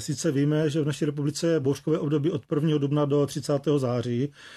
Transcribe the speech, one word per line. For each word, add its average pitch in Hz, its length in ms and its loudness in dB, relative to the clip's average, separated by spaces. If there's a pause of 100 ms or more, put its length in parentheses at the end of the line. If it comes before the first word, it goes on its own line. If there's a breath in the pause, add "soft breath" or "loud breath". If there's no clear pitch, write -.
sice 156 320 -2
víme, 151 380 2
že 156 120 0
v 135 40 -2
naší 147 180 -2
republice 147 420 -2
je 165 140 2
bouřkové 143 380 0
období 151 320 0
od 143 160 -4
prvního 151 320 2
dubna 143 260 2
do 143 220 2
třicátého 143 520 0
září. 123 540 0 (240 loud breath)